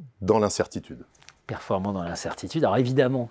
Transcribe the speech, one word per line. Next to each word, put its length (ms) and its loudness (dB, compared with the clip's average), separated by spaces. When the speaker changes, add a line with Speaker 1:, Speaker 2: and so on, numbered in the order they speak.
Speaker 1:
dans 180 4
l'incertitude. 640 -2
Speaker 2:
Performant 440 -2
dans 120 -4
l'incertitude. 580 -6
Alors 140 4
évidemment, 540 2